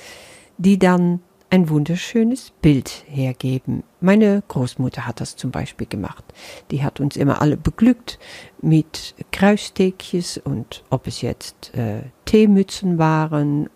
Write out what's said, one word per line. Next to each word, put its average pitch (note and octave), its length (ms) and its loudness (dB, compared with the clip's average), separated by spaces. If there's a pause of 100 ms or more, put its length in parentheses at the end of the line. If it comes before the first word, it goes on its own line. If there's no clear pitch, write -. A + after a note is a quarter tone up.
(580)
die G3 200 4
dann F3+ 440 2 (280)
ein F#3 200 4
wunderschönes F3 840 -2 (100)
Bild - 460 0
hergeben. C3 760 -4 (180)
Meine G3+ 480 4
Großmutter B2+ 560 -4
hat - 160 -10
das - 160 -12
zum B2+ 140 -8
Beispiel - 360 -8
gemacht. - 380 -10 (460)
Die C#3 120 -4
hat - 160 -4
uns C#3 160 -2
immer - 260 0
alle D3+ 140 2
beglückt - 640 0 (420)
mit - 540 0 (160)
Kreuzstegjes F#3+ 1080 -2
und - 500 -8
ob C3 180 -4
es A2+ 140 -10
jetzt, - 520 -10
äh, A2+ 280 -6 (240)
Teemützen G3 720 4
waren D#3 800 0